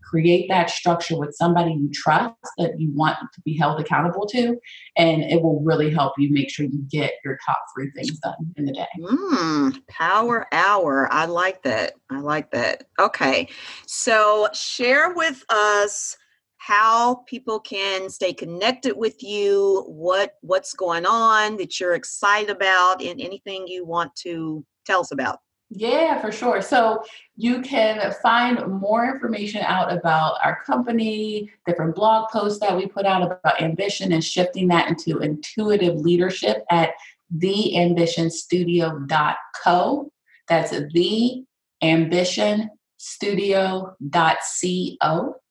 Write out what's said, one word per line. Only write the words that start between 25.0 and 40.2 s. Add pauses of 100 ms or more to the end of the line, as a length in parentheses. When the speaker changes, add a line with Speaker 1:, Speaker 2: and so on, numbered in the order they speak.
Speaker 2:
us
about. (280)
Speaker 1:
Yeah,
for
sure.
So (340)
you
can (100)
find (160)
more
information
out
about
our
company, (160)
different
blog
posts
that
we
put
out
about
ambition
and
shifting
that
into
intuitive
leadership
at (460)
the
ambition
studio
dot (260)
co. (360)